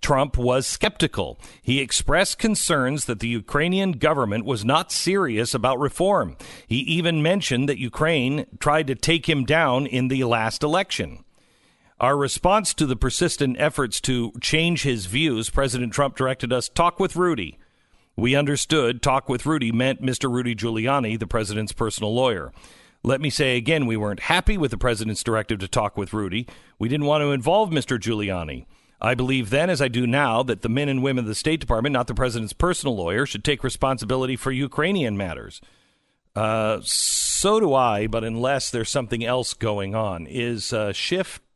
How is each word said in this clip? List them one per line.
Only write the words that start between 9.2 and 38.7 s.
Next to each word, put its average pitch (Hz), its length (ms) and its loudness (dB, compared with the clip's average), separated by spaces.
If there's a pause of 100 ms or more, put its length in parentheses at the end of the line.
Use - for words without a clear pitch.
him 147 160 2
down 139 420 2
in 127 220 0
the 131 160 0
last 113 380 0
election. 151 600 -2 (800)
Our 135 160 4
response 175 580 2
to 156 120 2
the 123 100 0
persistent 131 640 0
efforts 147 440 0
to 120 380 0
change 165 440 2
his 120 200 0
views, 113 460 0
President 123 420 0
Trump 139 240 0
directed 131 340 -2
us, 123 200 0
"Talk 175 280 2
with 190 160 0
Rudy." 151 440 -2 (580)
We 123 180 4
understood 139 680 2
talk 135 260 2
with 127 160 -2
Rudy 139 260 0
meant 123 300 0
Mister 127 300 -2
Rudy 120 240 0
Giuliani, 113 640 0
the 104 80 -6
president's 104 460 -2
personal 110 420 -2
lawyer. 110 380 0 (520)
Let 135 160 0
me 147 100 -2
say 131 260 2
again, 139 300 0
we 113 100 0
weren't 104 240 -4
happy 185 360 2
with 147 140 0
the - 80 -4
president's 110 460 0
directive 110 340 0
to 95 80 -6
talk 104 300 -2
with 98 160 -4
Rudy. 104 340 -4 (320)
We 107 100 0
didn't 147 180 0
want 151 160 4
to 143 100 2
involve 165 400 2
Mister 131 260 0
Giuliani. 95 680 -4 (340)
I 123 160 0
believe 127 340 0
then, 151 200 2
as 147 120 0
I 135 60 2
do 123 180 0
now, 123 380 2
that 117 180 -2
the 117 60 -2
men 139 200 0
and 131 140 0
women 131 220 0
of 107 40 -4
the 107 60 -4
State 156 240 0
Department, 127 360 0
not 123 120 0
the 123 80 -6
president's 113 380 -2
personal 165 420 0
lawyer, 98 320 0
should 107 160 -8
take 143 220 0
responsibility 131 720 -2
for 139 160 -4
Ukrainian 151 640 0
matters. 98 440 -8 (760)
Uh, 110 480 0
so - 760 0
do 175 160 2
I, 113 320 2
but 110 160 -2
unless 120 480 -2